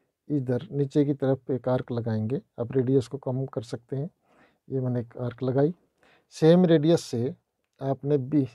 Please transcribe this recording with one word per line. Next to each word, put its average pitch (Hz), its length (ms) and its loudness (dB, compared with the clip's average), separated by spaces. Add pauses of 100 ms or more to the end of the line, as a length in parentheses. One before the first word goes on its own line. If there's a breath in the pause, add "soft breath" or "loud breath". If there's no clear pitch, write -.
(300)
इधर 127 420 -2
नीचे 143 340 0
की 143 80 -2
तरफ 135 380 -2
एक 127 180 -4
आर्क 127 220 -2
लगाएंगे। 113 500 -4 (180)
आप 120 120 -6
रेडियस 131 360 2
को 139 100 -12
कम 131 280 -6
कर 131 180 -8
सकते 120 320 -12
हैं, 143 140 -6 (580 soft breath)
ये 131 140 -4
मैंने 123 180 -2
एक 120 180 -12
आर्क 120 260 -8
लगाई। 139 300 0 (640 soft breath)
सेम 170 300 6
रेडियस 160 380 4
से 127 300 -4 (480)
आपने 139 380 -2
भी 135 360 0